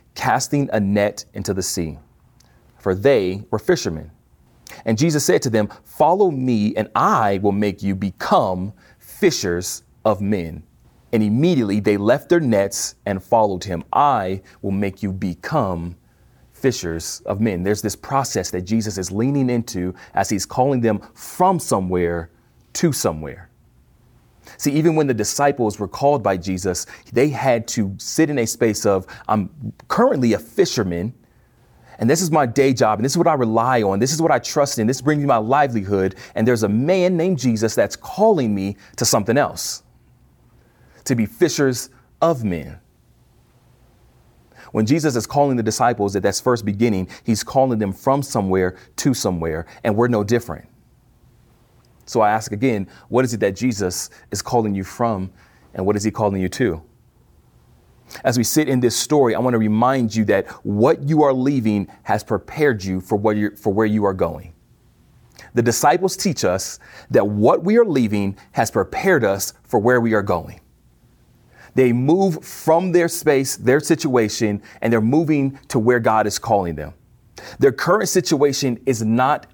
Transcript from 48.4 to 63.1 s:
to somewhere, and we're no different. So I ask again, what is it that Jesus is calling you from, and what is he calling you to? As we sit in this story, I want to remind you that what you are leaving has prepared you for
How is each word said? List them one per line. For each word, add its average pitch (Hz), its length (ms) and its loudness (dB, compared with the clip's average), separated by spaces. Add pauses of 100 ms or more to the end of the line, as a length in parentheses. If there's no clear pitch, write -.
to 139 180 0
somewhere, 82 540 -4 (160)
and 110 120 0
we're 117 120 2
no 110 160 0
different. 113 440 -2 (1400)
So 117 140 0
I 104 100 4
ask 110 200 -2
again, 104 360 -2 (220)
what 127 160 2
is 113 100 -4
it 98 60 -4
that 98 140 0
Jesus 101 540 -4 (220)
is 98 100 -6
calling 110 320 -2
you 95 100 -4
from, 98 460 -4 (460)
and 92 100 -4
what 104 100 2
is 101 80 -2
he 107 60 0
calling 98 320 -2
you 92 80 -2
to? 90 320 -2 (1400)
As 123 120 2
we 120 60 2
sit 151 240 2
in 127 140 0
this 120 120 2
story, 135 400 2
I - 60 -2
want 123 140 0
to 117 40 2
remind 113 560 2
you 110 120 0
that 98 200 2 (200)
what 127 420 2
you 151 160 4
are 139 80 4
leaving 127 560 0 (160)
has 104 220 -2
prepared 117 580 -2
you 92 160 -2
for 98 160 -2